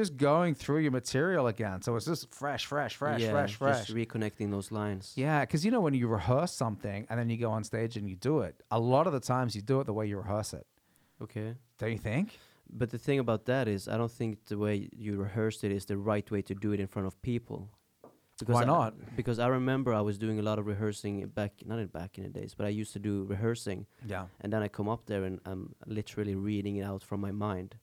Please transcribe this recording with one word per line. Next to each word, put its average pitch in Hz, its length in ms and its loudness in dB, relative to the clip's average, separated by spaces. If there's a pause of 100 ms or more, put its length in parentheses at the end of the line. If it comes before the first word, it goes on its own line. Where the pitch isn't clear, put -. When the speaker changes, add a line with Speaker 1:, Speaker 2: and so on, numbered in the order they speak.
Speaker 1:
just 156 120 -4
going 151 380 6
through 143 280 0
your 147 100 4
material 135 560 2
again, 98 340 -2
so 120 140 0
it's 107 100 -2
just 160 260 -4
fresh, 135 340 -4
fresh, 139 280 -2
fresh, 143 280 0
Speaker 2:
Yeah, 110 100 2
Speaker 1:
fresh, 107 260 2
Speaker 2:
just - 0 -
Speaker 1:
fresh. 131 320 2
Speaker 2:
reconnecting 110 600 -2
those 98 180 -4
lines. 104 460 -4
Speaker 1:
Yeah, 143 300 2
'cause, 156 180 0
you 226 80 4
know, 247 80 4
when 151 140 4
you 120 120 4
rehearse 117 460 2
something 104 580 -4
and 117 80 0
then 117 100 2
you 113 80 2
go 117 140 0
on 110 140 0
stage 113 320 -2
and 101 120 -4
you 95 60 -6
do 139 240 2
it, 90 320 -4
a 113 80 4
lot 131 300 6
of 165 40 2
the 135 60 0 (160)
times 123 220 0
you 101 60 -4
do 135 180 2
it 135 60 -2
the 110 60 -2
way 107 140 0
you 101 120 -2
rehearse 101 360 -2
it. - 140 -14 (520)
Speaker 2:
Okay. 110 360 -6 (220)
Speaker 1:
Don't 110 120 -2
you 113 80 -2
think? 135 400 -2 (320)
Speaker 2:
But 113 200 -2
the 120 80 -8
thing 139 200 2
about 117 280 0
that 127 200 2
is, 101 220 -2
I 104 80 0
don't 117 160 0
think 113 320 -4
the 107 140 -4
way 104 340 0
you 104 240 -4
rehearsed 104 480 0
it 101 80 2
is 98 140 -2
the 101 120 -2
right 104 320 0
way 101 120 2
to - 120 -6
do 104 160 -2
it 101 80 2
in 98 80 0
front 95 220 -2
of - 120 -8
people. 117 480 -4 (720)
Because 117 140 4
Speaker 1:
Why 120 80 8
Speaker 2:
I, - 20 4
Speaker 1:
not? 131 300 4 (200)
Speaker 2:
because 117 240 0
I 120 80 2
remember 127 480 2
I 107 60 4
was 104 180 0
doing 110 220 0
a - 20 0
lot 107 160 2
of 104 80 -2
rehearsing 101 600 -2
back, 101 240 -2 (120)
not 110 140 -4
in, 107 80 -2
back 87 320 -10
in 95 60 -8
the 98 60 -8
days, 98 220 -8
but 104 140 -4
I - 20 0
used 107 260 -4
to 104 40 -6
do 101 280 -2
rehearsing. 104 600 -2 (180)
Speaker 1:
Yeah. 98 220 -6 (140)
Speaker 2:
And 104 120 -4
then 110 80 2
I 104 60 0
come 104 220 -4
up 95 180 -4
there 101 160 -2
and 95 220 -4
I'm 95 320 -8 (100)
literally 104 480 -4
reading 101 400 0
it 101 80 -2
out 98 220 -6
from 101 160 -4
my 101 100 -4
mind. 101 520 -4